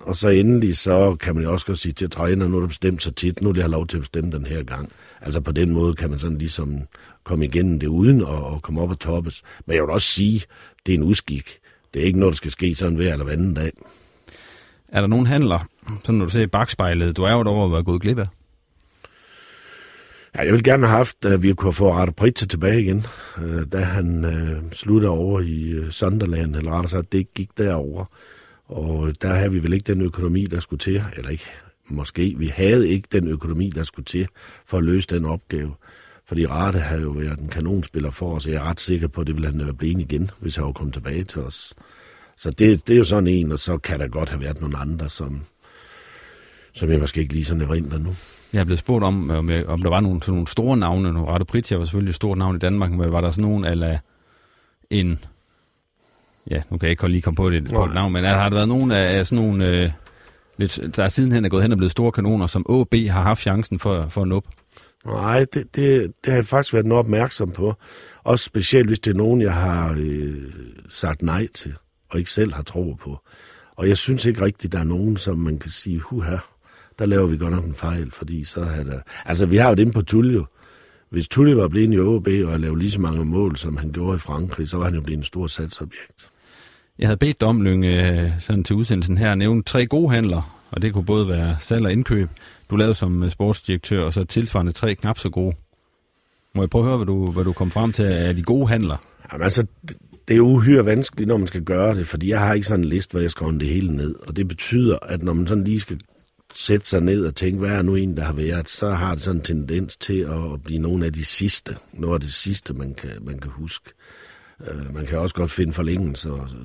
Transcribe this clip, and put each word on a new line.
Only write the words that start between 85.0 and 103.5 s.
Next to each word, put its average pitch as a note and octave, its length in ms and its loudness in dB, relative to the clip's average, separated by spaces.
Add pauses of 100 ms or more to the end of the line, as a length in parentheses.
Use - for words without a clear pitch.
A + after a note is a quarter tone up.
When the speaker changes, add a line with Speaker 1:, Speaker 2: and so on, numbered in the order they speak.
Speaker 1:
blevet D2+ 180 -4
en C#2+ 60 -6
stor F2+ 220 -6
salgsobjekt. - 840 -12 (680)
Speaker 2:
Jeg A2 100 2
havde G#2+ 80 2
bedt C#3+ 240 0
dig A2 80 4
om, A2+ 140 4
Lyng, F#2 220 4
øh, F2 460 2 (100)
sådan G2+ 240 0
til G2+ 120 0
udsendelsen F#2+ 420 2
her, G#2+ 140 4
at F#2+ 60 2
nævne G#2+ 240 2
tre B2 240 0
gode D3+ 240 2
handler, F#2 500 0 (100)
og - 120 -4
det G#2+ 100 0
kunne G2 120 0
både G#2 240 2
være E2+ 320 0
salg A2+ 240 0
og F#2 80 2
indkøb, G#2+ 360 2 (420)
du G2+ 60 0
lavede G#2+ 180 4
som, F2+ 280 0
øh, F2 80 0
sportsdirektør, G2 720 -2
og D#2+ 80 -2
så F#2 120 0
tilsvarende F#2 480 0
tre G#2+ 220 -2
knap G#2+ 240 -2
så F#2 120 -4
gode. F2+ 260 -2 (960)
Må G2 80 0
jeg F#2 80 0
prøve A#2 120 2
at A#2+ 60 2
høre, C3 80 2
hvad A2 100 -2
du, F#2+ 240 0
hvad F2+ 140 0
du F2+ 80 0
kom F2+ 180 -2
frem A2 220 0
til G#2+ 100 0
af F2 340 0
de F2 60 -2
gode A#2+ 260 2
handler? G#2+ 280 0 (360)
Speaker 1:
Jamen, D#2 120 -6
altså, G2+ 220 2 (220)
det, - 80 -16 (320)
det A2+ 80 6
er A#2 40 10
uhyre B2 460 8
vanskeligt, A2 420 0
når A#2 80 4
man F#2+ 100 2
skal F2 160 -6
gøre F#2+ 320 2
det, F2+ 120 -2
fordi E2 220 -4
jeg G#2 120 2
har G#2 140 2
ikke G#2 120 0
sådan G2 180 2
en D#2 40 0
liste, F#2 240 -2
hvor F2+ 80 -2
jeg E2+ 100 0
skriver D#2+ 220 -4